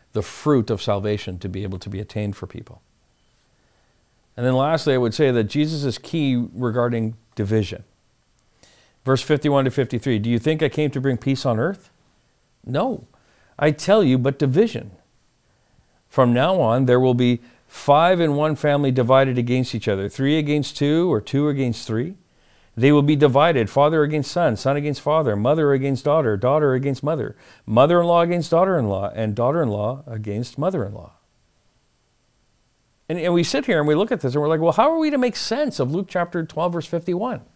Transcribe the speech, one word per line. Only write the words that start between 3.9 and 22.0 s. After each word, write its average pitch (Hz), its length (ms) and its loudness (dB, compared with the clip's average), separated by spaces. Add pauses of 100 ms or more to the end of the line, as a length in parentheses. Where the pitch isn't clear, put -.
And 120 100 -4
then 127 100 2
lastly, 143 400 2
I - 20 2
would 120 160 2
say 143 180 2
that 117 140 2
Jesus 151 400 -2
is 120 120 -2
key 135 560 -2
regarding 117 600 -2 (200)
division. 104 500 -2 (1200)
Verse 131 160 2
fifty-one 143 420 2
to 127 80 0
fifty-three, 120 480 -2
"Do 110 100 -2
you 117 100 2
think 156 220 -2
I 156 60 0
came 151 240 -2
to 139 80 -4
bring 131 160 0
peace 135 300 -4
on 117 120 0
earth? 170 320 -4 (760)
No, 185 420 -4 (500)
I 156 140 2
tell 196 320 2
you, 131 140 4
but 131 200 0
division. 135 540 0 (1160)
From 123 240 4
now 165 260 2
on, 127 260 2
there 123 140 4
will 127 140 4
be 123 260 2 (280)
five 170 540 2
in 151 140 0
one 151 200 0
family 143 360 0
divided 127 460 2
against 123 380 -2
each 110 140 -4
other, 98 180 -2
three 139 300 -2
against 151 400 -2
two 160 340 0
or 117 80 0
two 143 300 -2
against 131 360 -4
three. 127 300 -4 (600)